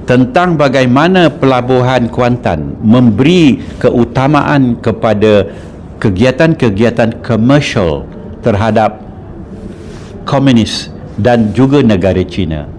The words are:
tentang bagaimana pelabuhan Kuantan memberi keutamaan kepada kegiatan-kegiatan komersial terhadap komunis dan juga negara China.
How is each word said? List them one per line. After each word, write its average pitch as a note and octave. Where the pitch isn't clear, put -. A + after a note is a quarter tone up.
tentang E3+
bagaimana C#3+
pelabuhan B2
Kuantan A#2
memberi B2
keutamaan C3
kepada G#2
kegiatan-kegiatan A#2
komersial A2
terhadap G#2+
komunis C3
dan A2+
juga C3+
negara F#2+
China. D#2